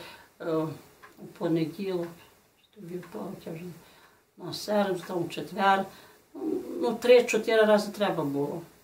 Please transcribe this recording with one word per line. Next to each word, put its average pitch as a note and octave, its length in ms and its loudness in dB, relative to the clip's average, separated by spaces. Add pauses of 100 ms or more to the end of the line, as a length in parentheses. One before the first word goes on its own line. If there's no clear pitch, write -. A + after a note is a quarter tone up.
(400)
е, E3 160 -2 (640)
у F#3+ 60 -16 (120)
понеділок, E3+ 680 -2 (680)
вівторок, F3+ 580 -12 (100)
я E3+ 80 -10
вже E3 100 -12 (760)
на F3 160 -10
середу, G3 540 0
там, F3 180 -2
у - 40 -8
четвер. G3 560 2 (480)
Ну, - 300 -4 (180)
ну, A#3 140 0
три-чотири A3+ 680 6
рази G#3 280 4
треба E3 320 -2
було. C#3+ 380 -2 (220)